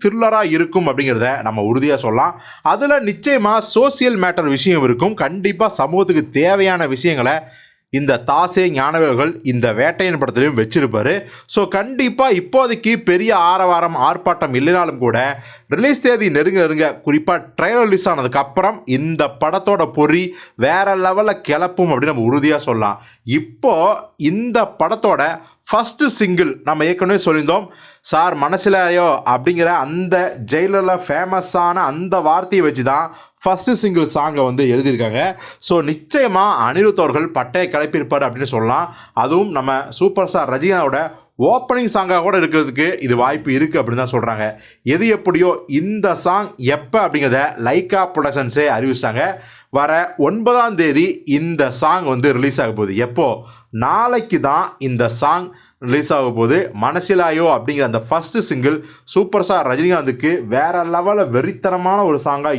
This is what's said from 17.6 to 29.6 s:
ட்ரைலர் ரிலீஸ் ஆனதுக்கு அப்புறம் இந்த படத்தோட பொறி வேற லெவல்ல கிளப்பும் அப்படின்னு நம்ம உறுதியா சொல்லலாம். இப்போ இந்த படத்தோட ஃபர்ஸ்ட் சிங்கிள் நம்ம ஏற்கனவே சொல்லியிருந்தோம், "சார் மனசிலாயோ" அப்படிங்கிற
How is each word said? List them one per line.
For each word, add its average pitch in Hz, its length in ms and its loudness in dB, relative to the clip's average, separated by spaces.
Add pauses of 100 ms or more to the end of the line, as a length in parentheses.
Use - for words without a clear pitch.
ட்ரைலர் 233 220 2
ரிலீஸ் 196 260 2
ஆனதுக்கு 139 300 0
அப்புறம் 185 460 0
இந்த 147 540 -2
படத்தோட 180 520 0
பொறி 165 440 0 (200)
வேற 185 400 2
லெவல்ல 190 460 0
கிளப்பும் 175 480 0
அப்படின்னு 147 240 2
நம்ம 120 240 0
உறுதியா 151 180 2
சொல்லலாம். 113 460 -2 (220)
இப்போ 170 760 0 (180)
இந்த 220 640 -2
படத்தோட 165 600 0 (300)
ஃபர்ஸ்ட் 226 360 0
சிங்கிள் 180 580 0
நம்ம 156 220 0
ஏற்கனவே 180 400 0
சொல்லியிருந்தோம், 165 420 0 (340)
"சார் 165 360 0
மனசிலாயோ" 175 880 2
அப்படிங்கிற 165 400 0